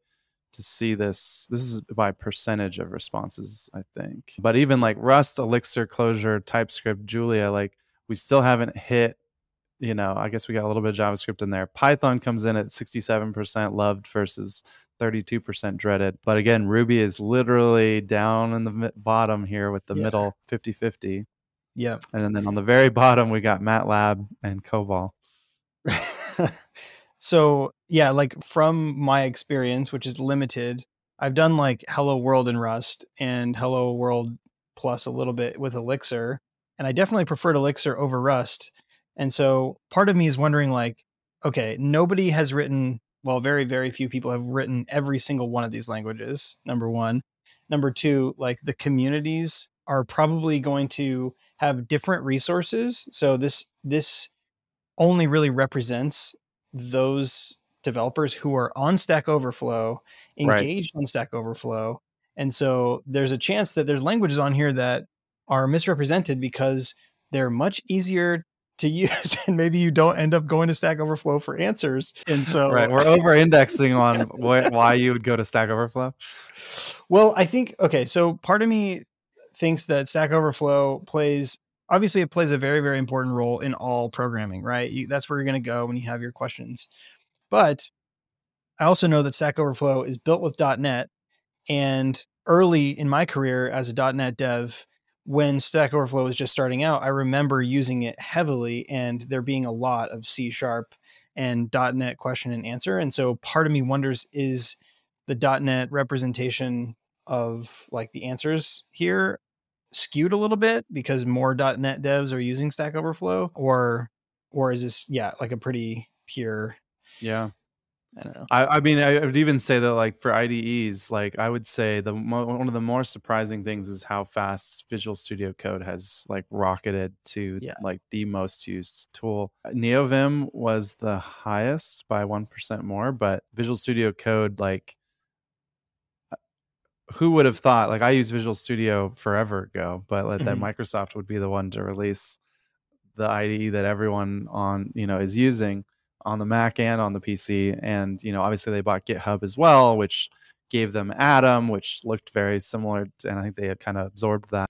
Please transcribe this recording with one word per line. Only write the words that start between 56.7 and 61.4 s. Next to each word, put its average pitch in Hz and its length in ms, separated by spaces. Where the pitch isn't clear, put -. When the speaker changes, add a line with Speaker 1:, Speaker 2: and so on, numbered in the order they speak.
Speaker 2:
those 131 800
developers 127 500
who 143 200
are 127 240
on 156 200
Stack 160 320
Overflow, 123 720
Speaker 1:
Right. 110 220
Speaker 2:
engaged 165 360
on 143 100
Stack 120 280
Overflow. 113 680